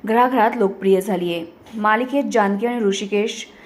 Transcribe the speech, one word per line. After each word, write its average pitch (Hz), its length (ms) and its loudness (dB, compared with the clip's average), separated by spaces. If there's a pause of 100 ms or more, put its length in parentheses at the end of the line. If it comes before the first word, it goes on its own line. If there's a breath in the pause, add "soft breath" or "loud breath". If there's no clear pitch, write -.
घराघरात 233 500 2
लोकप्रिय 196 460 2
झाली 175 320 -4
आहे. 165 120 -6 (300)
मालिकेत 233 560 0
जानकी 202 360 0
आणि 240 180 -2
ऋषिकेश 202 640 -2 (180 loud breath)